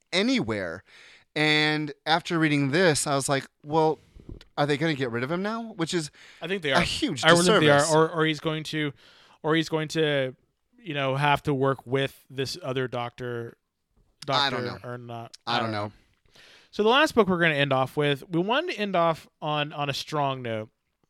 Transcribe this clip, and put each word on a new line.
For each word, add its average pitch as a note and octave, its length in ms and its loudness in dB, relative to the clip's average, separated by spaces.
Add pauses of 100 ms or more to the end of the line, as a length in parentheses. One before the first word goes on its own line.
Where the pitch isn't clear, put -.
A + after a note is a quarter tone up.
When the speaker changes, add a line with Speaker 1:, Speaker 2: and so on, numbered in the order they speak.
(120)
Speaker 1:
anywhere. A2 720 -2 (500)
And D3+ 560 2 (160)
after E3 320 0
reading D3 320 2
this, D#3+ 380 2
I C#3 80 2
was C#3 120 -2
like, C#3 160 0 (200)
"Well, D#3 340 2 (580)
are D3 100 0
they D3 120 0
gonna D#3+ 160 0
get B2+ 160 -4
rid A#2 140 -4
of C3+ 60 -6
him F3 120 -4
now?" A3+ 340 -8
Which E3 160 -4
is D#3+ 180 -4 (300)
Speaker 2:
I E3 60 -10
think F#3+ 160 -6
they C#3+ 80 -2
Speaker 1:
a C3+ 60 2
Speaker 2:
are. F3 40 6
Speaker 1:
huge E3+ 440 -2
Speaker 2:
I D#3+ 60 10
really F3 140 8
think G3+ 160 6
they D3+ 100 6
are, C#3+ 100 8
Speaker 1:
disservice. D#3 140 2
Speaker 2:
or, D#3+ 140 6
or E3 160 -2
he's D#3 160 -2
going D#3 240 -4
to, D3+ 280 -4 (500)
or D#3 140 0
he's D#3+ 120 0
going D#3 200 -4
to, C#3+ 460 0 (440)
you G3+ 160 -10
know, C3+ 220 -2
have C#3+ 260 2
to D3+ 100 -2
work C3+ 340 0
with C3+ 440 -4
this C3 320 -6
other C3 260 -2
doctor, A#2+ 720 -8 (720)
Speaker 1:
I C#3 200 2
don't B2 160 -4
Speaker 2:
doctor A#2+ 220 -10
Speaker 1:
know. B2 40 -10
Speaker 2:
or B2 60 -10
not. A#2 400 -14 (100)
Speaker 1:
I A#2 120 0
don't - 0 -
Speaker 2:
I - 60 0
don't A2 80 -4
Speaker 1:
know. G#2 140 -4
Speaker 2:
know. G#2 60 -14 (800)
So - 120 -2
the G#3+ 60 4
last C#4+ 260 4
book G3+ 140 4
we're F3+ 120 0
gonna E3 140 4
end C#3 200 0
off C3 220 0
with, C#3+ 340 0
we E3 100 0
wanted C4+ 340 -2
to G#3 60 -8
end G3+ 160 -4
off E3 320 0 (140)
on, D3+ 300 -4
on C#3+ 180 -4
a C3 40 -6
strong C#3 460 -4
note, A2+ 280 -6 (420)